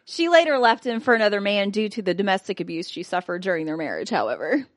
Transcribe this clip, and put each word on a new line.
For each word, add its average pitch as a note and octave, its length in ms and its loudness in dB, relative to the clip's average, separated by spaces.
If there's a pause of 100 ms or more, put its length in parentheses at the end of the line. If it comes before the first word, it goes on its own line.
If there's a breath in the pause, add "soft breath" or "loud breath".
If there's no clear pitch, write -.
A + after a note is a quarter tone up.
She E4 240 -2
later D#4+ 300 6
left A#3 280 4
him A#3 140 -2
for B3 140 2
another G#3 260 2
man G3+ 300 0
due G#3+ 180 -2
to G#3 140 -8
the F3+ 120 0
domestic F#3+ 460 -2
abuse E3+ 280 -6
she - 140 -10
suffered F3+ 400 -4
during E3+ 240 -2
their D#3 100 -6
marriage, A#2+ 340 -6
however. E3 540 -2 (120)